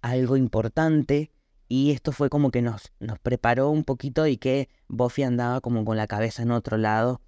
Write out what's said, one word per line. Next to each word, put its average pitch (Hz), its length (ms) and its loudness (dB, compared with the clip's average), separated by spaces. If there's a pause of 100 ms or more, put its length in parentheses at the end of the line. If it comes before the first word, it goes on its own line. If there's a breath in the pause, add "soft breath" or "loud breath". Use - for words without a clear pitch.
algo 127 360 2
importante 147 920 0 (360)
y 135 240 2
esto 139 200 -2
fue 139 180 0
como 147 200 2
que 123 120 0
nos, 113 380 -4
nos 110 200 -8
preparó 123 500 0
un 156 140 2
poquito 139 420 -2
y 135 120 2
que 131 320 -2 (180)
Buffy 123 360 -2
andaba 123 380 0
como 117 240 -2
con 110 120 -2
la 107 100 -2
cabeza 110 340 -4
en 120 100 0
otro 113 260 -2
lado 110 500 0